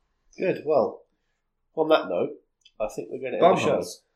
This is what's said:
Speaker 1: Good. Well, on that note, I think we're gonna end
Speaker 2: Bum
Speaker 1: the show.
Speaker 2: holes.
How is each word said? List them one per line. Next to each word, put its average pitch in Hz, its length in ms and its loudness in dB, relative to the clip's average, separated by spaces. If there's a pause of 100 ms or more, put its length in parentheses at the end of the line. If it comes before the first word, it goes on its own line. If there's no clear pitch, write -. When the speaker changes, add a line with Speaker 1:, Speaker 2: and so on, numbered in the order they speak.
(380)
Speaker 1:
Good. 180 280 -2
Well, 135 360 0 (720)
on 156 140 0
that 156 200 4
note, 92 220 -2 (480)
I 110 160 -4
think - 160 -10
we're 131 80 -10
gonna 123 180 -8
end - 40 -2
Speaker 2:
Bum 185 160 8
Speaker 1:
the - 60 -2
show. 143 100 2
Speaker 2:
holes. 90 300 -4 (140)